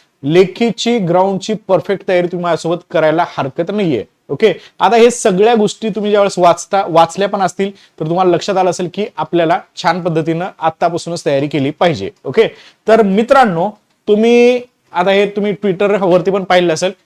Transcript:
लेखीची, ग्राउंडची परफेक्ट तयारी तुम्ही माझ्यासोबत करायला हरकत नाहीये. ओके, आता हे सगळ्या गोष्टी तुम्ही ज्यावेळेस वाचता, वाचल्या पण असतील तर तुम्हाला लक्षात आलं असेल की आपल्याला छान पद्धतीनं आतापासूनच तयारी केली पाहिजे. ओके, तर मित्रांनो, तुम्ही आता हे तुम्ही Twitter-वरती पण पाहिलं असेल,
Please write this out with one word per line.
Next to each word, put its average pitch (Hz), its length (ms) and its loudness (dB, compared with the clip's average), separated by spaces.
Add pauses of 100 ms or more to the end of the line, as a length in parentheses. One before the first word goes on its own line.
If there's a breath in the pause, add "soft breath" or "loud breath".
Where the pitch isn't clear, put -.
(240 soft breath)
लेखीची, 196 760 0
ग्राउंडची 190 560 0
परफेक्ट 185 540 -2
तयारी 180 200 0
तुम्ही 175 160 -8
माझ्यासोबत 170 340 -2 (140)
करायला 160 340 0 (120)
हरकत 156 340 -6
नाहीये. 170 320 -2 (260)
ओके, 170 240 0 (260 loud breath)
आता 196 160 2
हे 233 160 6
सगळ्या 214 440 2
गोष्टी 214 340 -2
तुम्ही 208 220 -4
ज्यावेळेस 202 280 2
वाचता, 175 480 2
वाचल्या 165 420 0
पण 196 120 -4
असतील 196 300 -2 (280 soft breath)
तर 165 60 -4
तुम्हाला 180 260 0
लक्षात 175 260 -2
आलं 185 120 2
असेल 175 240 -4
की 208 120 -4 (120)
आपल्याला 170 420 0 (240)
छान 175 180 0
पद्धतीनं 165 440 -2 (140)
आतापासूनच 170 680 -4
तयारी 143 220 0
केली 143 240 -2
पाहिजे. 139 380 -2 (160)
ओके, 175 220 2 (400 loud breath)
तर 220 140 4
मित्रांनो, 208 680 2 (380)
तुम्ही 240 540 4 (320)
आता 180 180 0
हे 202 140 2
तुम्ही 202 280 -4 (100)
Twitter-वरती 190 680 0
पण 190 120 -2
पाहिलं 175 300 2
असेल, 156 180 -4 (140)